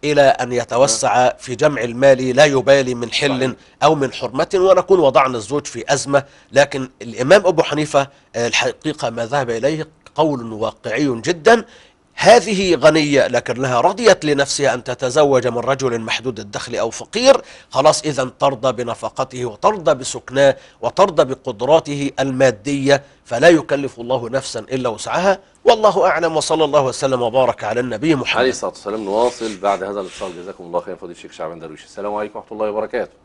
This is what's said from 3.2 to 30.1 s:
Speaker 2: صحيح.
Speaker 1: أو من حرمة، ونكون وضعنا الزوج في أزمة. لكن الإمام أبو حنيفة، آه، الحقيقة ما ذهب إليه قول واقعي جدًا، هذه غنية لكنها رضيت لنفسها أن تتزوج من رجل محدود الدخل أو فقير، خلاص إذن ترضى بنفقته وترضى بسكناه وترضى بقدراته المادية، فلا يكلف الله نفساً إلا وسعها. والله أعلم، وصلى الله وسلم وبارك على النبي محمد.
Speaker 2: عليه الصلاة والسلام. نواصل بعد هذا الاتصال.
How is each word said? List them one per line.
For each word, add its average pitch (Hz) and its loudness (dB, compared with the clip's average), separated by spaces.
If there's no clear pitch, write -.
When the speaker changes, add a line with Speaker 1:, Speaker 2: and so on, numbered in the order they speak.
Speaker 2:
صحيح. 127 -2
Speaker 1:
أو 147 4
من 139 -2
حرمة، 131 -6
ونكون 185 4
وضعنا 135 4
الزوج 120 -6
في - -6
أزمة. 139 0
لكن 135 0
الإمام 135 4
أبو 165 2
حنيفة، 147 0
آه، 117 -2
الحقيقة 131 -4
ما 117 -6
ذهب 127 -2
إليه 147 -2
قول 135 -2
واقعي 113 -4
جدًا، 185 2
هذه 190 4
غنية 147 4
لكنها 123 -2
رضيت 190 2
لنفسها 139 0
أن 123 -8
تتزوج 127 0
من 117 -2
رجل 123 -2
محدود 110 -6
الدخل 107 -10
أو 110 -2
فقير، 247 2
خلاص 143 2
إذن 131 -6
ترضى 127 -2
بنفقته 123 -8
وترضى 156 0
بسكناه 135 0
وترضى 147 0
بقدراته 139 -2
المادية، 135 0
فلا 127 2
يكلف 143 2
الله 120 -4
نفساً 127 -6
إلا 123 -6
وسعها. 160 -2
والله 208 4
أعلم، 160 0
وصلى 160 0
الله 143 2
وسلم 131 -2
وبارك 120 0
على 113 -2
النبي 127 -2
محمد. 123 -4
Speaker 2:
عليه 127 2
الصلاة 98 -8
والسلام. 107 -10
نواصل 110 -2
بعد 95 -2
هذا 101 -6
الاتصال. 92 -12